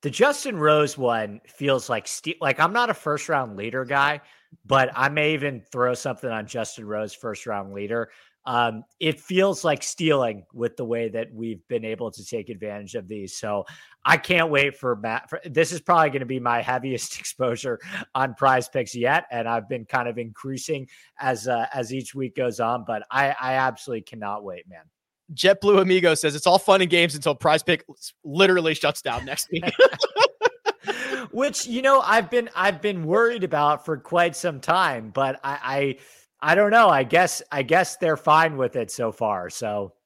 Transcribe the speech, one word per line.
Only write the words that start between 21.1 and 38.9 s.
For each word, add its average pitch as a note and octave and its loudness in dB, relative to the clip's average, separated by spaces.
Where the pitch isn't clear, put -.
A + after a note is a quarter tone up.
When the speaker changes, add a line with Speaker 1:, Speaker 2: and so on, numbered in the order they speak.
Speaker 1:
as, B2+ -2
uh, A#2+ 0
as B2 -6
each C3 -8
week C3 -6
goes A#2+ -2
on. A#2 -2
But G#2+ -6
I, C#3 2
I C3 -4
absolutely B2+ -2
cannot G#2 -10
wait, F2+ -14
man. E2+ -20
Speaker 2:
JetBlue G3 6
Amigo F3+ 4
says, D3 -2
"It's D3+ 0
all F3+ 8
fun F#3+ 6
and F3+ 0
games E3+ 4
until D3 0
Prize D#3 2
Pick E3+ 0
literally E3+ 4
shuts D3+ -2
down A#2+ -4
next - -8
week." E3+ -4
<laughs> C4 -8
Speaker 1:
Which, C4 -4
you B3 -6
know, C4+ 6
I've G#3 2
been, A#3 0
I've F3+ 0
been F#3+ -2
worried A3 2
about D3 2
for D#3 -4
quite E3+ 0
some D#3 -4
time, C#3 0
but C3+ 0
I, C#3 -4
I C3+ -2
I D#3 4
don't G3+ 6
know. A3+ 8
I C#3 6
guess, D#3+ 2
I C#3+ -2
guess E3 2
they're D#3+ 0
fine D#3 4
with B2+ -2
it A#2 -4